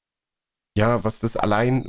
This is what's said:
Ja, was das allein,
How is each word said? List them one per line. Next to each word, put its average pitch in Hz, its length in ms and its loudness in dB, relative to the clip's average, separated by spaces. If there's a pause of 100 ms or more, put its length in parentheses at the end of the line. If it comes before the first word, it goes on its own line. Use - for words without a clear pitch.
(760)
Ja, 113 300 2
was 110 140 -4
das - 180 -4
allein, 117 520 2